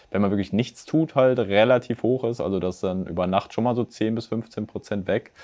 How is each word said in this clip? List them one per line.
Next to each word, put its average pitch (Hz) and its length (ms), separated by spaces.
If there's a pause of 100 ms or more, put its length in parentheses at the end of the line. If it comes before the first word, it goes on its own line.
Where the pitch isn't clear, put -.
(100)
wenn 98 120
man 98 80
wirklich 98 240
nichts - 320
tut, 156 280
halt 127 260
relativ 113 600
hoch 127 220
ist. 120 160
Also 95 180
dass 92 220
dann 92 240
über 87 220
Nacht 95 260
schon 113 120
mal 120 100
so 120 100
zehn 110 300
bis - 140
fünfzehn 113 380
Prozent 101 400
weg, 107 260 (120)